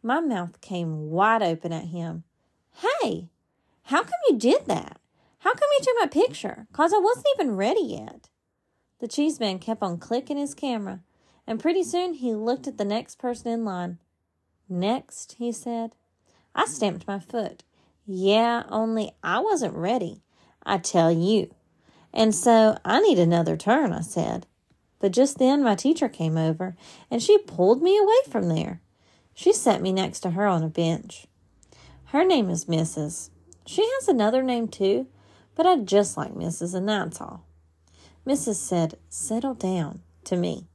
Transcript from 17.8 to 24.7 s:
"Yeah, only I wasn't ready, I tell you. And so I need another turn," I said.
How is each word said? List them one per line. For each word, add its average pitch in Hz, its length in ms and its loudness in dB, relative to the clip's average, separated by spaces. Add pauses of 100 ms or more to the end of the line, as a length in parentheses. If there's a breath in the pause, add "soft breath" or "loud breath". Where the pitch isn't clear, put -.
"Yeah, 214 640 2
only 220 520 -2
I 190 180 -2
wasn't 330 360 -2
ready, 175 460 -4 (420 soft breath)
I 196 140 -2
tell 165 320 4
you. 180 400 2 (640 soft breath)
And 220 220 4
so 226 480 6
I 240 160 2
need 381 180 6
another 165 380 4
turn," 220 380 2
I 170 80 -4
said. - 440 -4 (540)